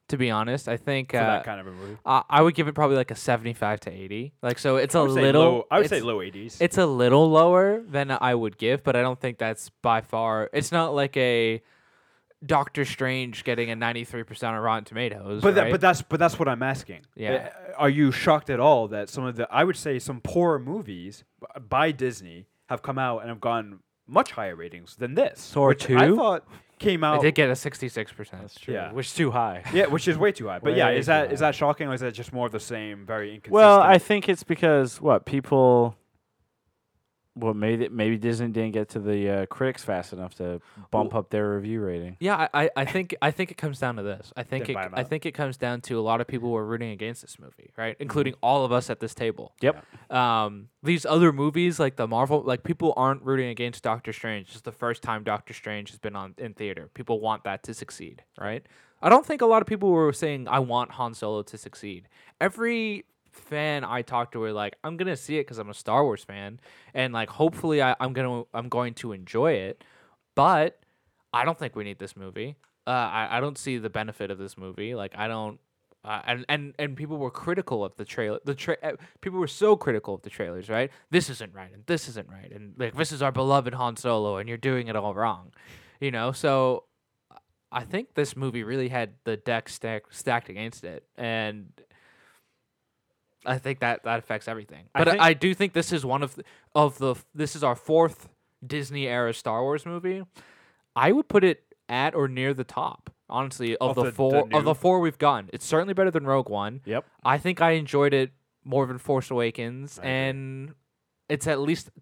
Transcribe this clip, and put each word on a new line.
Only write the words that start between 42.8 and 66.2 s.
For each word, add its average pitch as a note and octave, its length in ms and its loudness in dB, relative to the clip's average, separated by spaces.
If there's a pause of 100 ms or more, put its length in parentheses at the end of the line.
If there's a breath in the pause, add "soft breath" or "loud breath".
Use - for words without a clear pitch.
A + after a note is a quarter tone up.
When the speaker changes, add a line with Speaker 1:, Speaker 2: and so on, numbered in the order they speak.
Speaker 1:
think, F#3 380 -4
I D3 80 4
think F3+ 200 -4
it - 60 -18
comes C#3+ 220 -6
down B2 180 -4
to G#2 60 -8
this. G2+ 340 -10
I B2 60 -10
think C3 240 -6
Speaker 2:
Didn't C#3 100 -4
Speaker 1:
it, G2 60 -4
Speaker 2:
buy - 20 -4
'em F#2 100 -12
Speaker 1:
I C3 60 -4
Speaker 2:
out. C3 80 -4
Speaker 1:
think D#3 160 -6
it D#3 80 -6
comes C3+ 240 -6
down A#2+ 260 -4
to A#2 160 -6
a A2 40 -2
lot A2+ 180 0
of A#2+ 60 -2
people A#2+ 240 -6
were A2 160 -4
rooting A#2 240 -6
against G#2+ 320 -10
this - 160 -20
movie, - 360 -20
right? A2+ 200 -6
Speaker 3:
Mm-hmm. - 80 -12
Speaker 1:
Including C3+ 400 -2
all C3 240 2
of A#2+ 60 0
us B2 180 0
at A2 100 -6
this A2+ 140 -8
table. - 480 -6
Speaker 3:
Yep. C#3+ 200 2 (300 soft breath)
Speaker 1:
Um, A2+ 560 0 (140)
these D#3 240 0
other E3 260 6
movies, D3+ 480 0
like C3+ 160 0
the A#2 100 -2
Marvel, B2+ 360 2
like, B2+ 220 -4
people E3 340 0
aren't C3+ 240 0
rooting C3 260 -2
against A#2+ 340 -8
Doctor A2+ 300 -4
Strange. G#2+ 380 -10
It's A2+ 100 -20
the A#2+ 100 -12
first A#2+ 320 -6
time A2 220 -6
Doctor G#2+ 300 -6
Strange G#2 340 -12
has - 100 -20
been G#2 160 -10
on, F#2+ 220 -12
in A2+ 160 -12
theater. F#2 400 -10
People A2+ 260 -4
want A2 260 -4
that G2 180 -8
to A#2 100 -14
succeed, - 520 -16 (140)
right? G#2 280 -8 (340 soft breath)
I E3 80 2
don't C4 160 8
think D4 160 -4
a A#3+ 60 2
lot A3 160 6
of - 40 -6
people G3+ 240 0
were D#3+ 220 4
saying, C#3 360 -6
"I C3+ 100 2
want B2 340 -2
Han A#2 220 -6
Solo G#2+ 300 -4
to - 120 -20
succeed." G2 520 -16 (340 soft breath)
Every A3 640 -2 (240)
fan D3 520 -6
I A#2+ 200 -6
talked A#2+ 300 -4
to A#2+ 60 -8
were A2 140 -4
like, G#2 320 -6
"I'm E3 140 -10
gonna F3+ 180 -4
see D3+ 220 -6
it C#3 60 -2
'cause A2+ 140 -16
I'm G#2 120 -10
a G#2 40 -14
Star B2+ 300 0
Wars A2+ 180 -2